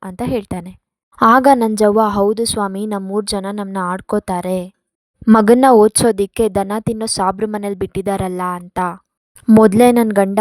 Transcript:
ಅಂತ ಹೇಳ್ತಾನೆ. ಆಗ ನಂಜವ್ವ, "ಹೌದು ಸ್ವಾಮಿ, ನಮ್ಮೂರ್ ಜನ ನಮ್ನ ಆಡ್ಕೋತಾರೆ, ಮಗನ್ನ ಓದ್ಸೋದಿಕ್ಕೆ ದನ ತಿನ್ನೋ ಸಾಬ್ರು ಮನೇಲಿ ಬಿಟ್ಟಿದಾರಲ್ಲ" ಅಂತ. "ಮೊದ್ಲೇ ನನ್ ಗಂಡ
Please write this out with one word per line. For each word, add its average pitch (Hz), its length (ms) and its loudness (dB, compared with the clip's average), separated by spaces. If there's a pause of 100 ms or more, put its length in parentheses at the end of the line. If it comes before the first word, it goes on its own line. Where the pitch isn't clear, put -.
ಅಂತ 185 220 -12
ಹೇಳ್ತಾನೆ. 185 640 -8 (320)
ಆಗ 247 320 4
ನಂಜವ್ವ, 214 480 2
"ಹೌದು 208 440 0
ಸ್ವಾಮಿ, 202 400 -6
ನಮ್ಮೂರ್ 202 400 -6
ಜನ 196 260 -8
ನಮ್ನ 196 300 -8
ಆಡ್ಕೋತಾರೆ, 185 920 -6 (540)
ಮಗನ್ನ 226 440 6
ಓದ್ಸೋದಿಕ್ಕೆ 214 800 2
ದನ 196 300 -6
ತಿನ್ನೋ 220 260 -6
ಸಾಬ್ರು 196 420 -4
ಮನೇಲಿ 202 280 -6
ಬಿಟ್ಟಿದಾರಲ್ಲ" 190 680 -6
ಅಂತ. 180 380 -8 (680)
"ಮೊದ್ಲೇ 220 420 6
ನನ್ 233 200 0
ಗಂಡ 196 300 0